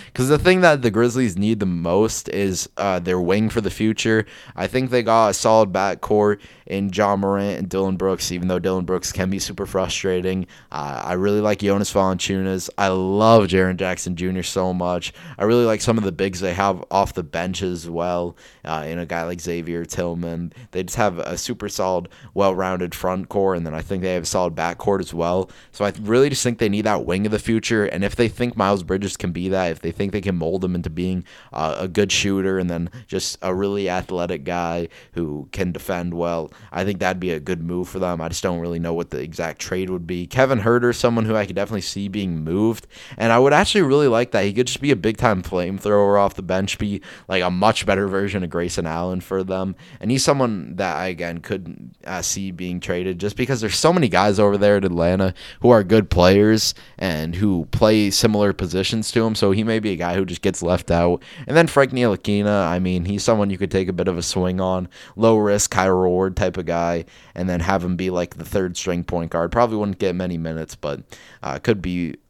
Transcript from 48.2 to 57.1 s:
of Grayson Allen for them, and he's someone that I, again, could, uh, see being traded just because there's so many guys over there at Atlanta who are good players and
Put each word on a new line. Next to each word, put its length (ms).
of 60
Grayson 360
Allen 340
for 220
them, 320
and 100
he's 140
someone 520
that 200
I, 100
again, 320
could, 520
uh, 160
see 280
being 280
traded 400
just 180
because 240
there's 160
so 160
many 160
guys 300
over 200
there 180
at 80
Atlanta 480
who 100
are 120
good 280
players 640
and 380